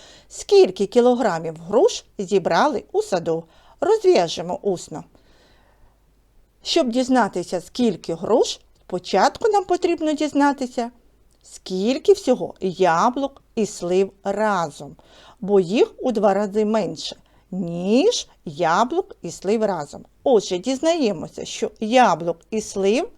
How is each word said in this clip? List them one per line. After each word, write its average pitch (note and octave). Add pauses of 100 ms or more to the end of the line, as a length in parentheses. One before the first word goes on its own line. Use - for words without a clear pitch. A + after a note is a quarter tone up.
(260)
Скільки A#3+
кілограмів G#3+ (120)
груш B3+ (140)
зібрали G3
у F#4+
саду? E3 (360)
Розв'яжемо E4
усно. F3 (1600)
Щоб D4+
дізнатися, A3+
скільки F#3
груш, G3+ (220)
спочатку -
нам G4+
потрібно E4+
дізнатися, C#4 (520)
скільки G#3+
всього B3
яблук F#3 (120)
і A3
слив F#3+ (120)
разом, F#3+ (440)
бо G3
їх G#3
у B3+
два G#3
рази G#3
менше, G3+ (360)
ніж F#3+ (180)
яблук F#3
і E3+
слив A3
разом. F3 (180)
Отже, G#3
дізнаємося, B3+
що -
яблук G3+ (140)
і A3
слив G#3